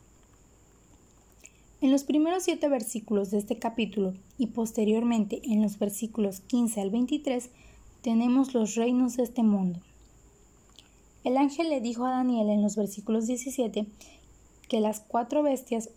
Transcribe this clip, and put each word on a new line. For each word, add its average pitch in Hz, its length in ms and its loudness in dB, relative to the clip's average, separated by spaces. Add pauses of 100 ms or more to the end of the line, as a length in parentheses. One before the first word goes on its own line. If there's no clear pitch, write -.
(1800)
En 262 100 4
los 277 120 4
primeros 320 400 2
siete 320 240 0
versículos 214 640 -2
de 208 80 0
este 214 180 -4
capítulo 208 560 -2 (240)
y 233 100 0
posteriormente 226 1000 0
en 214 180 2
los 202 160 -2
versículos 208 600 -4
quince 233 400 0
al 190 100 -2
veintitrés 247 580 -2 (540)
tenemos 247 500 2
los 220 220 0
reinos 247 420 2
de 254 60 2
este 233 200 -2
mundo. 190 380 2 (1400)
El 247 100 2
ángel 285 340 2
le 269 120 0
dijo 233 240 -4
a 254 60 0
Daniel 247 380 2
en 208 120 4
los 208 160 0
versículos 220 500 -2
diecisiete 240 600 -4 (840)
que 226 100 0
las 214 220 0
cuatro 240 420 -2
bestias 254 540 -2